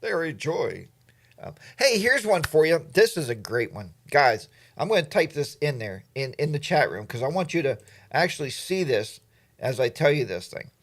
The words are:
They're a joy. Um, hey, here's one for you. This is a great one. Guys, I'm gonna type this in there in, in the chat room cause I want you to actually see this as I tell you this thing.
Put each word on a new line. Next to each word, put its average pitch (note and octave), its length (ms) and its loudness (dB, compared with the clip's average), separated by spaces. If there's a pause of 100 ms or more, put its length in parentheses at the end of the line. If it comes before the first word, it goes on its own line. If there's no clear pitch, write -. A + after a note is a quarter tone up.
They're G3 220 -2
a D#3+ 100 -4
joy. F#2+ 540 -4 (540)
Um, - 140 -14 (220)
hey, B3 220 2
here's A#3 260 2
one F#3+ 180 4
for D#3 220 4
you. D#3+ 180 4 (100)
This G#3 240 4
is C#3+ 120 -4
a A#2 60 -2
great A2 380 -4
one. G2+ 180 -12 (180)
Guys, B2+ 400 4 (280)
I'm D#3+ 100 -2
gonna G3 160 2
type D#3+ 300 0
this C#3+ 220 -6
in D3 240 -4
there G#2 240 -10 (120)
in, C3 240 -8
in D3+ 120 -2
the D3 80 -2
chat D3+ 300 2
room G2+ 180 -8
cause A#2+ 160 -8
I C3 40 -2
want F3 260 -2
you E3 100 0
to C3+ 140 0 (340)
actually D#3 380 0
see F#3 340 -4
this A2+ 360 0 (400)
as B2+ 200 -4
I B2+ 100 2
tell D3 220 4
you D3 140 2
this F2+ 220 -8
thing. - 220 -14 (140)